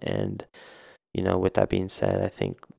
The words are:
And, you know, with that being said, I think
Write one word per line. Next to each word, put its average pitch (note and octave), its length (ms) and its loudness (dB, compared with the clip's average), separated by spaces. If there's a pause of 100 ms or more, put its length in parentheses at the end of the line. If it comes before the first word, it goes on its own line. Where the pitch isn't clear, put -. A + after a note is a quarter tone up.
And, G2 440 -4 (680)
you F#2 80 0
know, F#2 160 2
with F#2 160 0
that G2+ 140 2
being F#2+ 200 0
said, F#2+ 340 2
I G2 60 0
think G2 320 -4 (180)